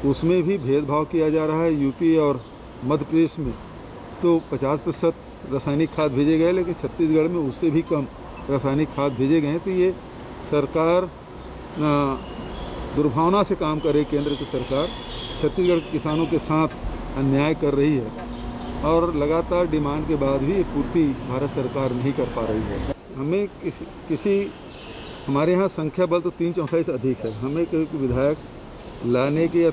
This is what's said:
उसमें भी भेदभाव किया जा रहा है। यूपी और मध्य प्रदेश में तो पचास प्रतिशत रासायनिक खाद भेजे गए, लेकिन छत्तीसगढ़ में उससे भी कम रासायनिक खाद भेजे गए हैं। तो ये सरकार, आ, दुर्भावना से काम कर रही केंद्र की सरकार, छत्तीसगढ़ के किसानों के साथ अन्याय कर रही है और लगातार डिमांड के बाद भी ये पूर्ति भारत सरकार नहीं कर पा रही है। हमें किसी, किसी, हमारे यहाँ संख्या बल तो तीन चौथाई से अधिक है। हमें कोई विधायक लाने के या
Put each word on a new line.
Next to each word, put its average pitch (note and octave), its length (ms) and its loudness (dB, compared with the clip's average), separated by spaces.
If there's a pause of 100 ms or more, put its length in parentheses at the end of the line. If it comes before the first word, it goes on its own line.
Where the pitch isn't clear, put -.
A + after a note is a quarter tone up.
उसमें E3 380 4
भी F#3+ 160 0
भेदभाव D3 480 2
किया D#3+ 220 2
जा D#3 160 2
रहा D#3 180 2
है। E3 120 4
यूपी D3 440 2
और C#3+ 240 2 (400)
मध्य C#3+ 220 0
प्रदेश D#3+ 340 2
में B2+ 140 -2 (680)
तो E3+ 180 4 (120)
पचास C#3 280 0
प्रतिशत - 720 -4
रासायनिक C#3+ 400 0
खाद D3+ 200 0
भेजे C#3+ 260 4
गए, E3 140 4
लेकिन F3+ 240 0
छत्तीसगढ़ D#3 520 2
में F3 120 -2
उससे D3 300 0
भी D#3 140 4
कम D3 240 -2 (420)
रासायनिक C#3 400 2
खाद C#3 240 0
भेजे C3+ 280 4
गए D3 60 0
हैं। D#3 120 0
तो F#3+ 120 -4
ये F#3 200 4 (600)
सरकार, D#3+ 520 4
आ, D3 1120 -2 (800)
दुर्भावना D#3+ 480 4
से F#3 120 -2
काम D#3 240 -2
कर D3 140 2
रही D3 120 4
केंद्र C#3+ 300 0
की C3+ 120 -6
सरकार, C3 400 -2 (540)
छत्तीसगढ़ F3 380 2
के D#3+ 120 -8
किसानों D#3 340 0
के D#3+ 160 2
साथ - 760 -2
अन्याय C#3 380 4
कर D3+ 180 0
रही C#3+ 220 4
है A#2 320 -4 (580)
और E3+ 300 4
लगातार E3 540 2
डिमांड D3+ 380 0
के D#3+ 100 2
बाद C#3 240 2
भी C#3+ 120 2
ये G3 120 2
पूर्ति C#3+ 420 2 (220)
भारत C3 240 -2
सरकार C3 400 -2
नहीं B2+ 200 0
कर B2+ 220 -2
पा A#2 100 -2
रही A2 180 0
है। G2+ 300 -4 (220)
हमें E3 400 0
किसी, - 300 -8 (220)
किसी, G3 440 0 (760)
हमारे D3 260 2
यहाँ F#3+ 160 4
संख्या E3 380 -2
बल E3+ 140 2
तो D#3+ 100 -2
तीन E3+ 220 -2
चौथाई E3 300 0
से E3+ 100 -4
अधिक B2+ 260 0
है। A2+ 200 -4
हमें C#3+ 260 -2
कोई E3 200 0 (100)
विधायक C3+ 420 2 (680)
लाने C#3+ 400 2
के E3+ 120 2
या E3 140 6